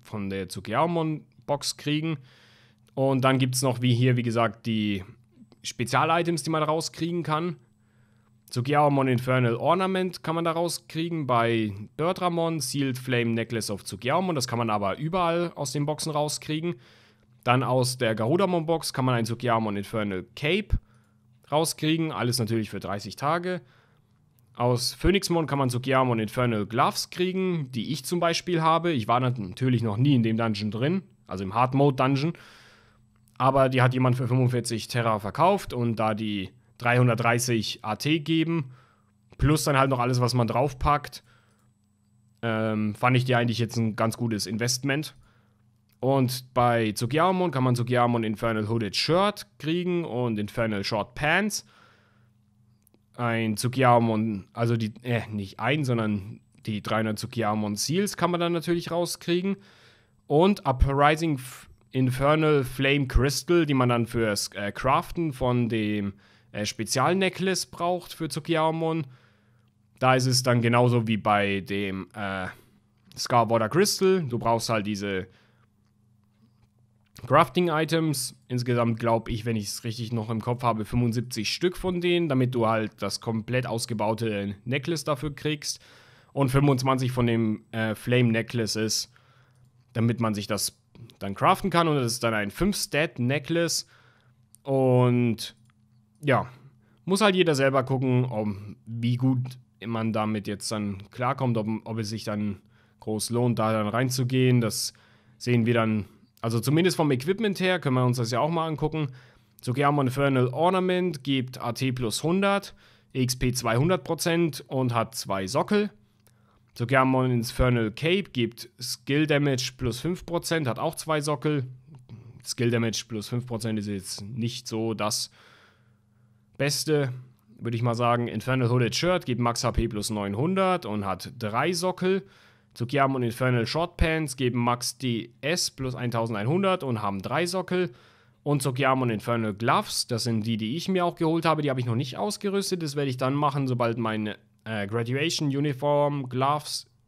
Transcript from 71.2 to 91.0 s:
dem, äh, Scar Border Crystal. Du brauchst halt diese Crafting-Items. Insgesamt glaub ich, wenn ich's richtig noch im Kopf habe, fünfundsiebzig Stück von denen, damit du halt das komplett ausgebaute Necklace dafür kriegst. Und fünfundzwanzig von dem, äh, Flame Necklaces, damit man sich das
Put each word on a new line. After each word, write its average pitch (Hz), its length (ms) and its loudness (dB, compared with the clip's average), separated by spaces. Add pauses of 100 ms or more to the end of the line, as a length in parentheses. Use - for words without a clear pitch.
dem, 95 560 -4
äh, 95 320 -6 (680)
Scar 120 280 2
Border 110 220 2
Crystal. 190 560 2
Du 120 160 -4
brauchst 113 300 0
halt 110 180 0
diese 98 400 -4 (2000)
Crafting-Items. 160 1120 2 (100)
Insgesamt 120 500 0
glaub 113 300 0
ich, 113 180 -6
wenn 117 120 -2
ich's - 260 -8
richtig 117 300 -8
noch 107 160 -4
im 113 100 -2
Kopf 123 240 -4
habe, 110 220 0
fünfundsiebzig 120 680 -2
Stück 175 220 -2
von 180 240 -2
denen, 175 300 2
damit 127 260 2
du 113 120 2
halt 110 340 0
das 98 180 -4
komplett 120 480 -4
ausgebaute 110 960 -2
Necklace 147 400 -4
dafür 147 320 -4
kriegst. 151 460 -6 (500)
Und 139 200 0
fünfundzwanzig 131 600 4
von 123 160 2
dem, 113 440 0
äh, 110 240 -2
Flame 123 360 2
Necklaces, 110 800 -2 (800)
damit 117 300 0
man 110 120 2
sich 101 140 -6
das - 300 -4 (420)